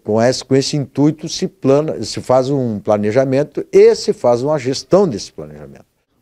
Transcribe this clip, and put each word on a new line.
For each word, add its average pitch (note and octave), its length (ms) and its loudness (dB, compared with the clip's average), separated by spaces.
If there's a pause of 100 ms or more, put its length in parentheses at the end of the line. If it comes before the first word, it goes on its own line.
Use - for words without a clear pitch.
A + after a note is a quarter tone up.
com G#2+ 160 0
esse, B2 240 0
com - 100 -2
esse C3+ 220 0
intuito D3 500 -2
se F3+ 220 -8
plana, C3+ 560 -2
se - 160 -10
faz B2+ 300 0
um B2 280 -2
planejamento A#2+ 920 -2
e G#3+ 220 6
se G#3+ 180 -2
faz A#2+ 300 0
uma D3+ 160 -2
gestão C3+ 500 0
desse G#2+ 240 -8
planejamento. D2+ 560 -18 (340)